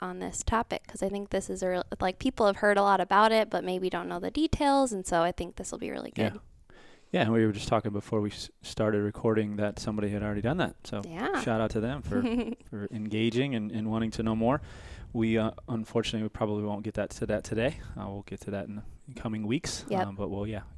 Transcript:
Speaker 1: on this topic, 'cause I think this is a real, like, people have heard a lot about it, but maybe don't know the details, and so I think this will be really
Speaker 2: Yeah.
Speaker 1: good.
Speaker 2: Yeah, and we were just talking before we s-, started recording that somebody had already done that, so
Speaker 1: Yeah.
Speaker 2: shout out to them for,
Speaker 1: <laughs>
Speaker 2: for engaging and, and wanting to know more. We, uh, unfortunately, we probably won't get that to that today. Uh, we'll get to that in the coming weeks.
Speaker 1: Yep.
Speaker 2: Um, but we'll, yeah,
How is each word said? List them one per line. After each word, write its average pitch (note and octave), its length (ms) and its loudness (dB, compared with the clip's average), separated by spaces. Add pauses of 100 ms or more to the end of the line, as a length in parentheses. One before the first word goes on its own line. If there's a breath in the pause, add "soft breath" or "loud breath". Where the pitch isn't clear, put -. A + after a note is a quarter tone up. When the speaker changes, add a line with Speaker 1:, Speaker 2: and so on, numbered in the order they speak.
Speaker 1:
on F3+ 160 -8
this F#3 240 -6
topic, - 460 -2
'cause - 160 -8
I G3 40 0
think G3+ 220 -6
this F#3+ 180 -2
is F#3+ 140 -6
a F#3 60 0
real, F3+ 160 0 (160)
like, F#3 180 -2
people B3 280 2
have G3 100 4
heard G#3 200 4
a G3+ 60 6
lot G3 180 6
about G3+ 300 6
it, A3 180 4
but F3+ 140 -2
maybe F#3 260 -2
don't F3 200 -4
know F3 100 -4
the F#3 140 -6
details, C#4 600 4
and F#3 140 -4
so E3+ 160 4
I F3 80 4
think F3 240 -6
this - 160 -10
will - 80 -6
be - 140 -6
really B1+ 240 -8
Speaker 2:
Yeah. G#2+ 140 2
Speaker 1:
good. G#2 100 -8 (720 soft breath)
Speaker 2:
Yeah, F3+ 100 4
and A2+ 100 4
we A2+ 140 8
were G#2+ 60 4
just G2+ 160 -6
talking G#2+ 240 2
before G#2 280 -2
we G#2 100 0
s-, - 200 -10 (120)
started G#2+ 400 2
recording G#2 520 2
that G#2 240 -2
somebody G#2+ 300 -2
had G2+ 160 -2
already G#2 180 -2
done B2+ 140 2
that, D3+ 180 0 (100)
so - 220 -6
Speaker 1:
Yeah. A#3 360 -4
Speaker 2:
shout A2+ 180 2
out A2 100 2
to A2 100 0
them B2+ 220 -2
for, B3 200 0
Speaker 1:
<laughs> A#3 460 -2
Speaker 2:
for G#3 220 -6
engaging A2+ 640 0
and, G#2+ 160 -2
and A2 180 -4
wanting A2+ 240 0
to A#2 120 -2
know A2 100 0
more. A#2 260 4 (520 loud breath)
We, A2+ 260 4
uh, A2 140 2 (160)
unfortunately, A2+ 560 0
we G#2+ 40 -2
probably G#2 360 0
won't G#2 180 -4
get G#2+ 120 -6
that G#2 160 -2
to - 160 -6
that G#2 180 0
today. A#2 320 0 (200)
Uh, G2+ 120 -6
we'll G2+ 180 -8
get G2 140 -10
to - 100 -10
that G2 160 -4
in G#2 160 -10 (240)
the C3 80 -16
coming G#2+ 320 -4
weeks. - 420 -2
Speaker 1:
Yep. F#3 200 0
Speaker 2:
Um, G2 80 -10
but G2+ 120 -2
we'll, G2+ 160 -4
yeah, G#2+ 180 -6 (160)